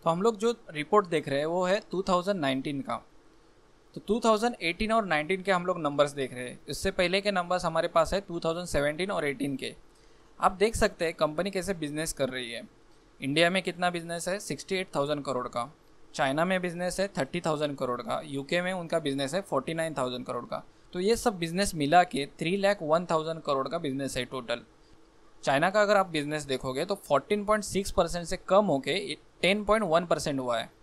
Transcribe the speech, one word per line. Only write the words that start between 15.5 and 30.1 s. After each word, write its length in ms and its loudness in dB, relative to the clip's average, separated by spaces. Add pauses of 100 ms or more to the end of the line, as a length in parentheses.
चाइना 300 2
में 160 2
बिजनेस 400 -4
है 60 2 (120)
थर्टी 220 -2
थाउजेंड 380 0
करोड़ 240 -2
का, 220 -2
यूके 380 -2
में 100 -2
उनका 280 -2
बिजनेस 340 -2
है 80 0
फ़ोर्टी 320 -2
नाइन 200 -2
थाउजेंड 320 -4
करोड़ 200 -6
का। 160 -8 (300)
तो 80 -4
ये 160 4
सब 220 0
बिजनेस 360 -2
मिला 300 6
के 220 -4 (120)
थ्री 180 0
लाख 260 0
वन 240 2
थाउजेंड 360 0
करोड़ 260 0
का 100 -4
बिजनेस 380 -4
है 80 -2
टोटल। 380 -6 (840)
चाइना 260 4
का 120 2
अगर 140 6
आप 120 4
बिजनेस 360 -4
देखोगे 400 -2
तो 120 -2
फ़ोर्टीन 480 0
पॉइंट 200 0
सिक्स 260 -2
परसेंट 360 0
से 100 -4 (120)
कम 180 6
होके 320 0 (440)
टेन 220 2
पॉइंट 200 2
वन 220 4
परसेंट 340 0